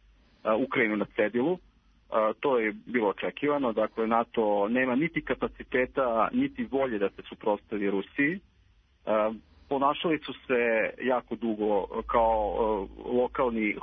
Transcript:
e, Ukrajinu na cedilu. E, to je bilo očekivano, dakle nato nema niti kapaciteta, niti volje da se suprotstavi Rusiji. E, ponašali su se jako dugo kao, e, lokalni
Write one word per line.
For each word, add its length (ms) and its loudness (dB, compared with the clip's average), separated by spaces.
e, 80 2
Ukrajinu 440 0
na 100 -2
cedilu. 380 0
E, 40 -6
to 180 2
je 160 0
bilo 220 0
očekivano, 640 -2
dakle 340 -2
nato 600 0
nema 260 0
niti 280 -2
kapaciteta, 1080 -2
niti 380 -2
volje 280 -2
da 100 0
se 200 -8
suprotstavi 600 -2
Rusiji. 440 -2
E, 60 -8
ponašali 500 0
su 140 -12
se 580 0
jako 340 -2
dugo 500 0
kao, 480 2
e, 540 -2
lokalni 760 0